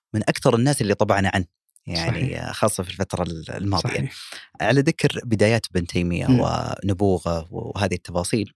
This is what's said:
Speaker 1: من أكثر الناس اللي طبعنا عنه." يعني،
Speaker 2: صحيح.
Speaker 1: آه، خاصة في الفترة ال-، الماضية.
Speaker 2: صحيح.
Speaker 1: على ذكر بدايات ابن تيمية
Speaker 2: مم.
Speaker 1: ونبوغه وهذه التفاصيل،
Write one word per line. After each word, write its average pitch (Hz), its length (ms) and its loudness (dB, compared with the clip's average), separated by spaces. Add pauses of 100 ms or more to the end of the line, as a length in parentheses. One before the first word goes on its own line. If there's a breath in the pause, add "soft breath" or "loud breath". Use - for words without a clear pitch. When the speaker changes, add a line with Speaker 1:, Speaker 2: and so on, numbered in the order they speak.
(140)
Speaker 1:
من 107 80 0
أكثر 135 340 2
الناس 131 260 2
اللي 101 120 2
طبعنا 98 400 2
عنه." 95 120 0 (420)
يعني، 87 240 -2
Speaker 2:
صحيح. 82 320 -4
Speaker 1:
آه، - 80 -8
خاصة 104 320 0
في 90 60 -8
الفترة 90 340 -4
ال-، 82 280 -8
الماضية. 98 380 -2
Speaker 2:
صحيح. 135 240 -4 (480 loud breath)
Speaker 1:
على 120 200 4
ذكر 147 420 0
بدايات 110 480 4
ابن 85 160 0
تيمية 87 400 -2
Speaker 2:
مم. 123 120 6
Speaker 1:
ونبوغه 85 1120 0
وهذه 90 420 -2
التفاصيل، 90 640 -2